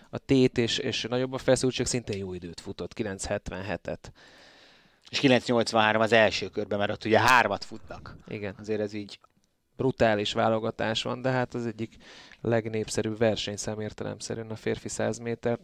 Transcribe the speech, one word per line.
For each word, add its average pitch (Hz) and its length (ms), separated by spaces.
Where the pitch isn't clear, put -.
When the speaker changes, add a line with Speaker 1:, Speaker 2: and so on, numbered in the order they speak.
Speaker 1:
a 117 80
tét 127 400
és, 117 200
és 113 300
nagyobb 127 240
a 135 60
feszültség, 127 480
szintén 113 320
jó 95 160
időt 85 260
futott, 95 340
kilenc 98 300
hetvenhetet. 92 880
Speaker 2:
És - 80
kilenc 127 280
nyolcvanhárom 110 560
az 107 100
első 107 360
körben, 104 300
mert 101 120
ott 104 140
ugye 107 160
hármat 113 440
futnak. - 520
Speaker 1:
Igen. 104 300
Speaker 2:
Azért 107 220
ez 104 120
így 104 260
Speaker 1:
Brutális 113 560
válogatás 113 680
van, 123 200
de 131 80
hát 127 240
az 120 120
egyik 110 300
legnépszerűbb 110 760
versenyszám 107 640
értelemszerűen 107 720
a 110 60
férfi 110 320
száz 110 300
méter, 117 460